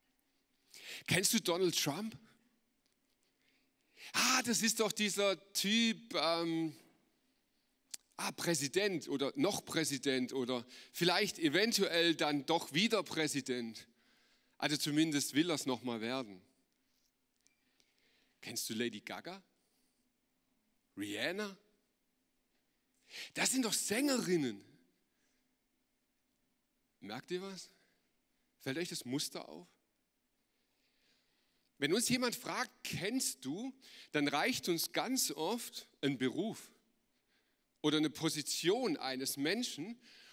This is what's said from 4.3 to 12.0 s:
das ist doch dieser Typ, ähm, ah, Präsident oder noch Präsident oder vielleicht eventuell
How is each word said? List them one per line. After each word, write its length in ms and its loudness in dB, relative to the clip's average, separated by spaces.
das 180 2
ist 180 2
doch 120 4
dieser 640 2
Typ, 640 2
ähm, 580 2
ah, 160 -4
Präsident 760 0
oder 260 0
noch 300 2
Präsident 680 0
oder 340 -2
vielleicht 460 2
eventuell 760 4